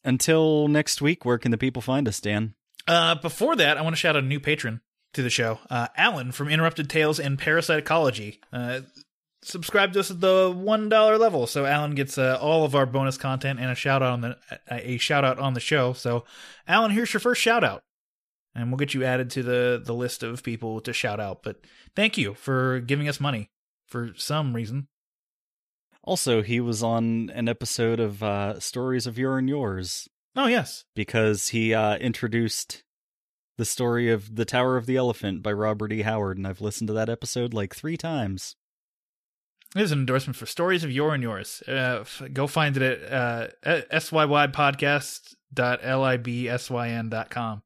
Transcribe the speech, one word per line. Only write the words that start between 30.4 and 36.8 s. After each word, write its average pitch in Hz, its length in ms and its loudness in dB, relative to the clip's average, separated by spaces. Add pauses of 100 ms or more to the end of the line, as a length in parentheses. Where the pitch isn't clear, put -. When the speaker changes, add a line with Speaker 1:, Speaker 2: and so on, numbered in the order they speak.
Speaker 2:
yes. 233 380 0 (100)
Speaker 1:
Because 107 540 0
he, 113 260 2
uh, 107 240 2
introduced 117 840 -2 (760)
the 113 80 -2
story 120 440 0
of 107 260 0
The 113 100 0
Tower 127 320 2
of 113 80 -4
the 127 100 2
Elephant 107 460 0
by 104 100 -2
Robert 107 400 -2
E. 110 100 -2
Howard, 101 360 -2
and 95 80 -6
I've 95 160 -8
listened 107 260 -6